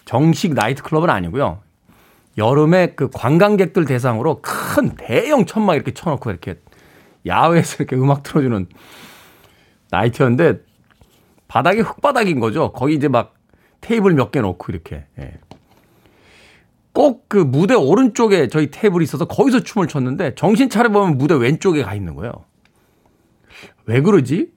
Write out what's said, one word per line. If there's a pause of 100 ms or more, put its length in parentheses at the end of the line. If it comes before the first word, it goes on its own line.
정식
나이트클럽은
아니고요. (800)
여름에
그
관광객들
대상으로
큰
대형
천막
이렇게
쳐놓고
이렇게 (680)
야외에서
이렇게
음악
틀어주는 (1200)
나이트였는데, (880)
바닥이
흙바닥인
거죠.
거기
이제
막 (460)
테이블
몇
개
놓고
이렇게. (140)
예. (1600)
꼭
그
무대
오른쪽에
저희
테이블이
있어서
거기서
춤을
췄는데,
정신
차려보면
무대
왼쪽에
가
있는
거예요. (1500)
"왜
그러지?